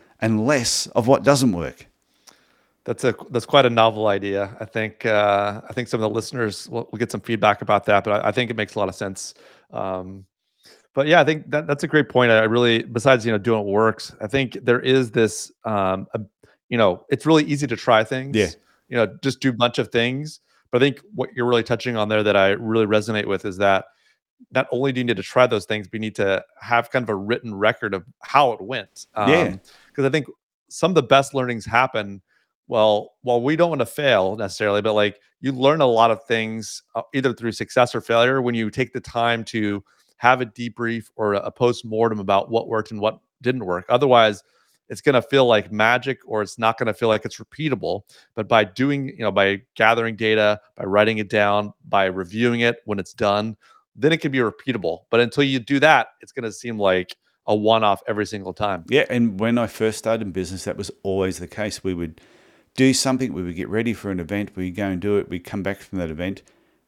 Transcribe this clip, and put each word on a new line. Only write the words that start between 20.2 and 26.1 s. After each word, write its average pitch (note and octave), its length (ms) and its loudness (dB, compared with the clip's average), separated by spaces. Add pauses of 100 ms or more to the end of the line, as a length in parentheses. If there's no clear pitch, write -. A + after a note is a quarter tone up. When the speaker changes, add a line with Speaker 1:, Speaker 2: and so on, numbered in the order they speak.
Speaker 2:
But B2 120 2
I C#3+ 40 8
think C3+ 140 -2 (140)
what - 200 -6
you're A#2+ 120 -2
really A#2+ 180 4
touching A#2+ 320 -4
on G#2+ 120 0
there G#2+ 140 2
that G2+ 140 2
I G2 140 6
really A2+ 360 0
resonate G#2+ 400 0
with F#2+ 180 -4
is F#2+ 140 -8
that G2 280 2 (640)
not B2+ 180 -2
only C3 220 0
do B2+ 80 -4
you B2 40 -2
need A#2+ 120 0
to F#2+ 60 -6
try B2+ 240 4
those G#2+ 180 -2
things, G#2+ 240 -8
but - 60 -12
you G#2+ 60 -8
need G#2+ 160 -8